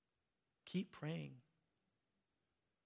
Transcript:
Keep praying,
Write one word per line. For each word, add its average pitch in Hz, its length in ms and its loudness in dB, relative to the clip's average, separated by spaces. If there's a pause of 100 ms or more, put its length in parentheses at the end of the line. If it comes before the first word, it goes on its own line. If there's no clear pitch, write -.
(640)
Keep - 260 2
praying, 151 400 -2 (1500)